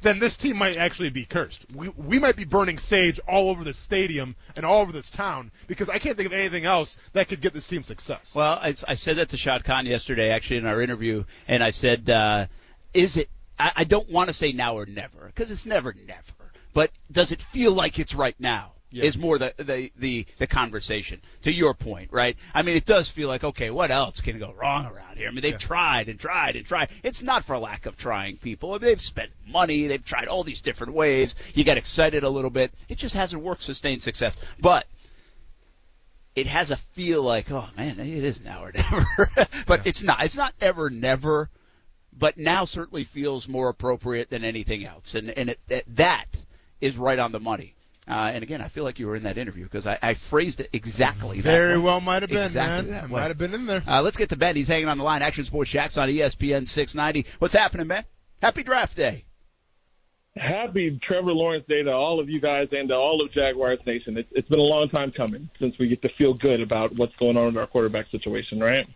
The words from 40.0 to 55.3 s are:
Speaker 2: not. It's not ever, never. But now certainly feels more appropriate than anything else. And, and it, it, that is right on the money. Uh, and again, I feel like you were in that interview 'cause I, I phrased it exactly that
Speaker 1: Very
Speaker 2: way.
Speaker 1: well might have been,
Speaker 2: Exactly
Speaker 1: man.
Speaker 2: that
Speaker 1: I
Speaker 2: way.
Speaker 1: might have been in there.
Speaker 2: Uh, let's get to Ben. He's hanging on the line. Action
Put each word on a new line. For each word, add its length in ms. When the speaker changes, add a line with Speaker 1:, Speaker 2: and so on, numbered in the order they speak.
Speaker 2:
not. 200
It's 140
not 240
ever, 280
never. 600
But 200
now 280
certainly 380
feels 440
more 220
appropriate 600
than 140
anything 420
else. 280
And, 180
and 180
it, 180
it, 300
that 280
is 180
right 220
on 120
the 80
money. 340
Uh, 260
and 100
again, 180
I 80
feel 160
like 140
you 80
were 100
in 60
that 140
interview 300
'cause 180
I, 160
I 120
phrased 480
it 100
exactly 720
that 100
Speaker 1:
Very 260
Speaker 2:
way. 60
Speaker 1:
well 160
might 220
have 80
been, 160
Speaker 2:
Exactly 440
Speaker 1:
man. 120
Speaker 2:
that 20
Speaker 1:
I 40
Speaker 2:
way. 140
Speaker 1:
might 60
have 100
been 160
in 120
there. 200
Speaker 2:
Uh, 160
let's 140
get 140
to 80
Ben. 180
He's 140
hanging 180
on 100
the 60
line. 180
Action 220